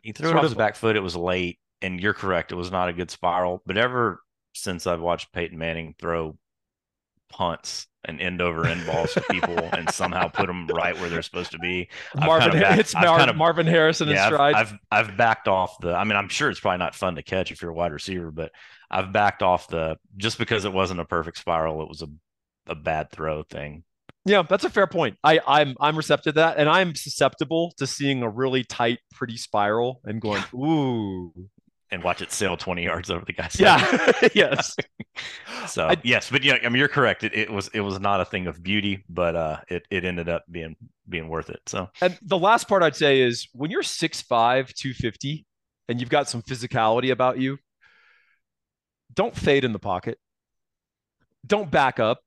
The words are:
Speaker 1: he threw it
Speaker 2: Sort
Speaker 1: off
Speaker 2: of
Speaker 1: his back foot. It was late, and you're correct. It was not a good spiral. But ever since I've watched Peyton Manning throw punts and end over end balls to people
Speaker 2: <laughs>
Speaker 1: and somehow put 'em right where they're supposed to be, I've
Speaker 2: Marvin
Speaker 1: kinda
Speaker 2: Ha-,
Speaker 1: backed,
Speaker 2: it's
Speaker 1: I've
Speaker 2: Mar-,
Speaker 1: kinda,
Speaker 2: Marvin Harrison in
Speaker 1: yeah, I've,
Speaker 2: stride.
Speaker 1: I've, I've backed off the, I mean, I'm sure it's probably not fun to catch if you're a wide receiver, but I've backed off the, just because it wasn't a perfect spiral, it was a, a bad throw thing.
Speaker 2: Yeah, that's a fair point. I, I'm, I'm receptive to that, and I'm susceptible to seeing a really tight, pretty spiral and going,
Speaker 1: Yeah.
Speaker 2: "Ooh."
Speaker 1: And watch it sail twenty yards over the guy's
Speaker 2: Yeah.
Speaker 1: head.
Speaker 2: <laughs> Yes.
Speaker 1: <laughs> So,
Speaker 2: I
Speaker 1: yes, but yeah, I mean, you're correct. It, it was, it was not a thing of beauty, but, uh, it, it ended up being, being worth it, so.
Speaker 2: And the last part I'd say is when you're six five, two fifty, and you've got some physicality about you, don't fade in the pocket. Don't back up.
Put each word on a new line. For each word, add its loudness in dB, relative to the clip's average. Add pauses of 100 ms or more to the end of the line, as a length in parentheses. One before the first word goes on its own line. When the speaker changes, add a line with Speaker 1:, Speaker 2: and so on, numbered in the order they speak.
Speaker 1:
he -12
threw -4
it 2
Speaker 2:
Sort 6
Speaker 1:
off 4
Speaker 2:
of 2
Speaker 1:
his -4
back 2
foot. 0
It 2
was -4
late, -2 (240)
and -6
you're 0
correct. -2
It -8
was -6
not -2
a -6
good -6
spiral. -2
But -4
ever 0 (320)
since -8
I've 0
watched -4
Peyton -8
Manning -8
throw -6 (920)
punts -6 (160)
and -12
end -4
over 0
end -2
balls -2
to 0
people -2
Speaker 2:
<laughs> -4
Speaker 1:
and -4
somehow -2
put -2
'em -8
right -2
where -6
they're -4
supposed -8
to -14
be, -4 (300)
I've 2
Speaker 2:
Marvin 6
Speaker 1:
kinda 4
Speaker 2:
Ha-, 6
Speaker 1:
backed, 6
Speaker 2:
it's 0
Speaker 1:
I've 6
Speaker 2:
Mar-, 6
Speaker 1:
kinda, 6
Speaker 2:
Marvin 2
Harrison 4
in 4
Speaker 1:
yeah, 4
I've, 4
Speaker 2:
stride. 4
Speaker 1:
I've, 2 (180)
I've 0
backed 2
off 2
the, -2
I 0
mean, 0
I'm -2
sure -2
it's -6
probably 0
not -2
fun -2
to -10
catch -4
if -16
you're -8
a -10
wide -2
receiver, -8
but -10 (400)
I've -4
backed 2
off 2
the, -4 (220)
just -4
because -2
it -4
wasn't -2
a -6
perfect -4
spiral, -2
it -10
was -16
a, -12 (600)
a -6
bad -4
throw -6
thing. -14 (440)
Speaker 2:
Yeah, 6
that's 0
a 0
fair 2
point. -2
I, 6
I'm, 4
I'm 2
receptive 0
to 4
that, 2
and 4
I'm 4
susceptible -2
to -4
seeing -2
a -2
really -2
tight, -2 (140)
pretty -8
spiral 0
and -8
going, -2 (100)
Speaker 1:
Yeah. -10
Speaker 2:
"Ooh." -2 (560)
Speaker 1:
And -8
watch 0
it -10
sail -2
twenty -6
yards -4
over -4
the -12
guy's -8
Speaker 2:
Yeah. 8
Speaker 1:
head. 4
Speaker 2:
<laughs> -4
Yes. 2
Speaker 1:
<laughs> -8 (840)
So, -2
Speaker 2:
I 4
Speaker 1:
yes, 2
but 0
yeah, 6
I 0
mean, 2
you're 4
correct. 2
It, -4
it -2
was, -4
it -4
was -2
not 2
a 0
thing -6
of -10
beauty, -2
but, 0
uh, -4
it, -8
it -2
ended -4
up -4
being, -12 (340)
being -8
worth -8
it, -14
so. -8 (100)
Speaker 2:
And -2
the -2
last 4
part 4
I'd 2
say 4
is 0
when -6
you're -4
six -6
five, 2
two -8
fifty, -6 (440)
and -4
you've -4
got 2
some -6
physicality 0
about 2
you, -2 (1600)
don't 0
fade 4
in -2
the -6
pocket. -4 (1300)
Don't 0
back 2
up. 2